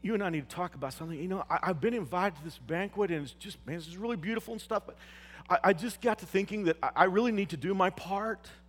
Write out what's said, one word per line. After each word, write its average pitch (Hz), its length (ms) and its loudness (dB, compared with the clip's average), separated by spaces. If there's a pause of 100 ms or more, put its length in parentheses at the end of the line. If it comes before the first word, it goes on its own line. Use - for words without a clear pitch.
you 190 100 0
and 202 100 2
I 190 60 0
need 151 180 -2
to - 80 -14
talk 175 200 -4
about 135 180 -6
something. 160 260 -8
You 170 80 -6
know, 190 220 -4
I, 160 140 0
I've 175 180 0
been 233 140 2
invited 180 420 0
to 151 80 -14
this 160 140 -12
banquet, 185 520 -2
and 156 120 0
it's 135 100 -10
just, - 240 -14 (100)
man, 156 100 -6
this 160 120 -10
is 175 80 -14
really 233 200 -4
beautiful 214 360 -4
and 220 80 -8
stuff, 208 240 -2
but - 140 -14 (500)
I, 180 220 6
I - 20 6
just 190 300 -2
got 226 160 4
to 175 80 -12
thinking 202 380 0
that 160 180 6
I, 139 120 0
I 160 100 8
really 214 280 4
need 196 160 0
to 170 80 -6
do 147 160 -2
my 190 160 4
part. 202 580 -4 (220)